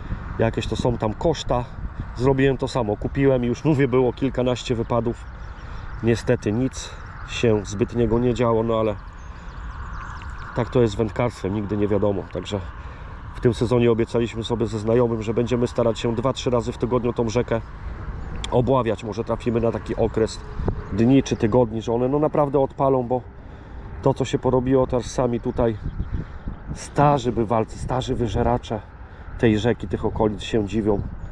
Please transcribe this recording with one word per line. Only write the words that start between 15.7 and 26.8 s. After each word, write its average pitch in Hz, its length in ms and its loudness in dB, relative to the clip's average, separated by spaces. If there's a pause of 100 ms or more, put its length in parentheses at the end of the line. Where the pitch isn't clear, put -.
się 117 160 0
dwa, 123 180 0
trzy - 160 -4
razy 120 220 0
w - 60 -6
tygodniu 120 360 0
tą 117 160 -2
rzekę 113 320 0 (920)
obławiać. 117 520 2
Może 107 200 -4
trafimy 113 380 0
na 113 100 2
taki 104 240 -4
okres 110 440 0 (540)
dni 123 300 6
czy - 120 -2
tygodni, 113 460 4
że 117 120 -2
one, 123 160 2
no, 147 100 2
naprawdę 147 400 2
odpalą, 135 440 2
bo 120 180 -2 (800)
to, 135 120 4
co 135 120 -2
się 131 140 0
porobiło, 127 480 4
to 127 100 0
aż 117 80 -2
sami 120 340 0
tutaj 117 380 0 (960)
starzy 143 580 2